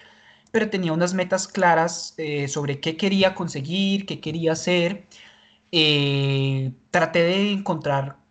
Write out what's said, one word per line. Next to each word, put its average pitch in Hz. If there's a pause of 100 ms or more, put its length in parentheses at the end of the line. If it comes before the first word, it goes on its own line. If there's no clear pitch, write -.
(520)
pero 214
tenía 180
unas 170
metas 185
claras, 170
eh, 147
sobre 143
qué 160
quería 190
conseguir, 196
qué 151
quería 160
hacer, 175 (680)
eh, 139 (180)
traté 170
de 196
encontrar 151 (140)